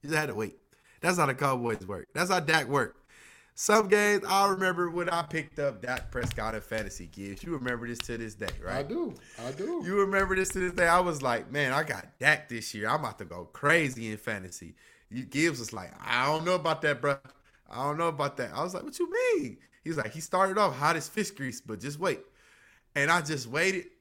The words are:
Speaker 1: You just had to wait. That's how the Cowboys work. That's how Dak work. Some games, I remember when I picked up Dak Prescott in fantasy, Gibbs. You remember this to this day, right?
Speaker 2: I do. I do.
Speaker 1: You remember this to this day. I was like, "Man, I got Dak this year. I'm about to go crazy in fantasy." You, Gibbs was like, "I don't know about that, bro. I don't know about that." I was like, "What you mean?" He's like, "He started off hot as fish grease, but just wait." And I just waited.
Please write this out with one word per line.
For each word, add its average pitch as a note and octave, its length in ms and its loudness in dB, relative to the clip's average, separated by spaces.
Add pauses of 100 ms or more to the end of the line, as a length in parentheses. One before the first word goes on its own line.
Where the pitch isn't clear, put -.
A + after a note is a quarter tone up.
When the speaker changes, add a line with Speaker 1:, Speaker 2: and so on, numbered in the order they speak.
Speaker 1:
You C#3+ 60 -12
just D#3 100 2
had D3+ 80 0
to B2+ 80 -6
wait. G#2+ 200 -4 (460)
That's F3+ 160 2
how D#3+ 80 6
the C3+ 80 2
Cowboys A#2+ 540 0
work. F#2+ 260 -8
That's F3 160 0
how F#3 120 4
Dak D3+ 260 2
work. C3 300 0 (580)
Some G#3 340 4
games, G#3 380 6
I G3 220 6
remember F#3 400 2
when F3 200 -2
I E3+ 120 0
picked D#3 380 -6
up C3 220 -2
Dak B2+ 300 -6
Prescott A2 440 -4
in G#2+ 60 -6
fantasy, G2+ 460 -6
Gibbs. G2 360 -10
You E3+ 100 -4
remember B2 340 -4
this A#2 120 -6
to A#2 180 -6
this A2+ 160 -8
day, G2+ 140 -6 (160)
right? F#2+ 140 -4
Speaker 2:
I C#3+ 60 -2
do. B3+ 300 -4 (320)
I B2+ 60 -6
do. C4 340 -4
Speaker 1:
You G3 140 0
remember G3 360 4
this F#3+ 140 2
to F#3+ 100 -4
this F3+ 140 0
day. F3 140 4
I E3+ 140 8
was E3 200 0
like, A#2+ 300 0
"Man, C3+ 220 2
I D3 100 2
got G#2 220 -6 (140)
Dak D3 300 4
this A#2 240 -8
year. G#2+ 160 -2
I'm D3+ 120 2
about A2 180 -6
to G2+ 60 -8
go E2+ 260 -12
crazy C3+ 600 2
in G#2+ 60 -6
fantasy." F#2+ 580 -8 (340)
You, B2 140 -8
Gibbs C#3+ 360 0
was A2 140 -8
like, F#2 180 -10 (140)
"I B2 220 2
don't D#3+ 180 2
know F3+ 100 2
about D#3 280 0
that, C#3+ 180 2
bro. C#3+ 160 2 (520)
I B2+ 140 -8
don't D3 140 -2
know E3+ 100 0
about C#3+ 300 -2
that." A#2+ 160 -4
I B2+ 100 -2
was F3+ 100 -6
like, F3+ 100 -6
"What - 140 -12
you E4+ 140 -2 (260)
mean?" F3+ 200 -4 (260)
He's D#3+ 140 -4
like, A2 160 -4
"He D#3+ 80 -10
started F#3+ 360 2
off F#3 200 4
hot D3+ 180 4
as D3+ 140 -4
fish - 220 -2
grease, B2+ 300 -6
but G#2+ 200 -8
just C#3+ 180 -8
wait." E3+ 200 0 (760)
And C#3+ 160 4
I F3 100 4
just C#3+ 260 -4
waited. F3 380 0 (160)